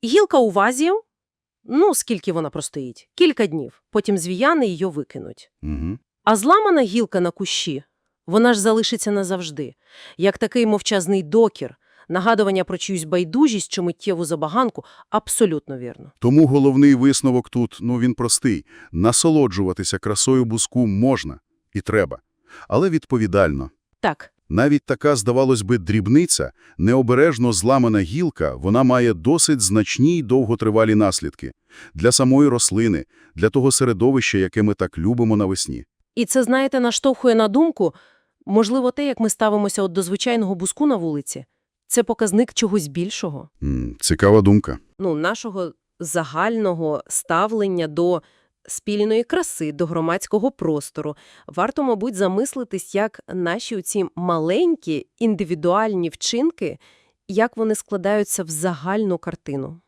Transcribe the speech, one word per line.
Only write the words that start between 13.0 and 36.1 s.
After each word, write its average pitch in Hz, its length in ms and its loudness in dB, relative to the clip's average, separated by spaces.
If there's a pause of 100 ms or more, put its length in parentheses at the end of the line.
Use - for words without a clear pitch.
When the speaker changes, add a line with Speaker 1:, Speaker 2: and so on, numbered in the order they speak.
Speaker 1:
байдужість 185 680 0
чи 190 100 -4
миттєву 175 420 -4
забаганку, 160 600 -4 (260)
абсолютно 160 680 -2
вірно. - 400 -16
Speaker 2:
Тому 143 280 6
головний 139 480 6
висновок 127 560 2
тут, 120 300 -4
ну, 120 180 -2
він 120 160 0
простий. 117 520 -2 (260)
Насолоджуватися 101 1080 0
красою 123 460 0
буску 113 420 -2
можна 104 540 -2 (320)
і 101 80 -6
треба, 95 380 -2 (500)
але 160 220 2
відповідально. 98 800 0 (300)
Speaker 1:
Так. - 300 -4 (180)
Speaker 2:
Навіть 143 360 2
така, 143 320 0
здавалось 123 460 2
би, 113 160 0
дрібниця, 104 720 2 (260)
необережно 123 720 2
зламана 110 480 2
гілка, 92 540 -4
вона 95 280 0
має 123 320 4
досить 139 460 0
значні 110 580 2
й 156 40 -2
довготривалі 110 720 2
наслідки 85 580 -2 (420)
для 98 180 2
самої 135 360 4
рослини, 107 560 0 (300)
для 92 160 2
того 135 220 2
середовища, 120 680 0
яке 95 240 0
ми 104 120 2
так - 240 -4
любимо 110 380 2
навесні. 92 480 -4 (300)